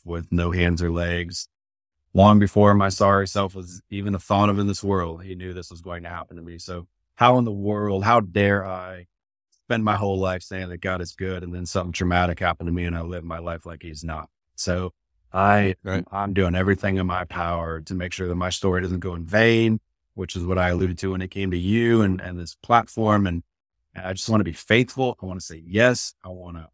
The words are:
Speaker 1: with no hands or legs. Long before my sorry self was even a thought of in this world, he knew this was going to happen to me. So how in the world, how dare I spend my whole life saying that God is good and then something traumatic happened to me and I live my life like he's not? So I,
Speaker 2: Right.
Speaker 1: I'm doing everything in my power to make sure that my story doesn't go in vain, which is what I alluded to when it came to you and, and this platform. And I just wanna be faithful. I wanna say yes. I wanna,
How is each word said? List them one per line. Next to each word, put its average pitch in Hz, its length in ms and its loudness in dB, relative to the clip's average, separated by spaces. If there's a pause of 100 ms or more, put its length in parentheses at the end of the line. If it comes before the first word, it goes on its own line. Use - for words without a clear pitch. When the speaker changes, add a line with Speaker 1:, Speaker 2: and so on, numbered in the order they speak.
Speaker 1:
with 85 260 -8
no 87 200 2
hands 87 300 2
or 85 100 0
legs. 87 560 -4 (680)
Long 104 240 10
before 101 380 6
my 98 140 4
sorry 98 380 2
self 98 280 -4
was 92 340 -16
even 101 240 -6
a 98 60 -4
thought 101 300 2
of 101 100 0
in 101 80 0
this 98 160 -4
world, 90 400 -2
he 95 100 -12
knew 90 200 -12
this 90 180 -14
was 85 100 -18
going 87 220 -12
to 87 60 -12
happen 87 280 -14
to 85 60 -16
me. 85 160 -16
So 87 260 -12 (300)
how 123 240 6
in 120 60 2
the 110 60 -2
world, 101 520 -2
how 117 160 4
dare 101 440 2
I 92 440 -12 (580)
spend 113 180 -2
my 107 120 2
whole 98 240 0
life 92 240 -2
saying 92 260 -10
that 87 120 -12
God 92 200 -4
is 85 120 -10
good 92 280 -6
and 87 140 -10
then 90 100 -8
something 87 280 -4
traumatic 90 460 2
happened 87 280 -2
to 85 60 -2
me 87 100 -2
and 85 120 -2
I 85 60 -4
live 85 220 -8
my 82 160 -10
life 85 260 -10
like 82 160 -16
he's 80 220 -14
not? 80 260 -10 (260)
So 90 360 -4 (400)
I, 98 520 2
Speaker 2:
Right. 92 280 -4
Speaker 1:
I'm 98 240 -4
doing 92 180 2
everything 95 440 0
in 92 100 0
my 90 160 -4
power 85 580 -6
to 92 140 -10
make 92 180 -6
sure 90 140 -6
that 87 80 -4
my 90 160 -2
story 90 320 0
doesn't 90 160 -4
go 90 160 -8
in 85 100 -10
vain, 113 540 4 (340)
which - 220 -8
is 87 100 -4
what 92 140 0
I 90 100 2
alluded 90 300 0
to 95 140 -4
when 92 100 -4
it 92 80 -10
came 98 180 -4
to 90 80 -2
you 113 440 4
and, 95 200 2
and 90 160 -12
this 85 240 -12
platform. 110 640 2
And 85 160 -2 (540)
I 92 180 -8
just - 160 -8
wanna 107 140 4
be 87 100 -6
faithful. 120 720 0
I - 20 -8
wanna 92 160 -8
say 82 240 -16
yes. 113 480 2 (100)
I 92 60 -16
wanna, 87 440 -14